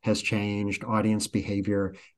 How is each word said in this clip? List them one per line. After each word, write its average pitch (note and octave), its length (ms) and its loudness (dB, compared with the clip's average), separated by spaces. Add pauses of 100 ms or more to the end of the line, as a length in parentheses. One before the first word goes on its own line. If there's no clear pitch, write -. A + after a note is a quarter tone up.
has G#2+ 180 2
changed. G#2 640 -2
Audience G#2+ 440 2
behavior G2 680 0 (240)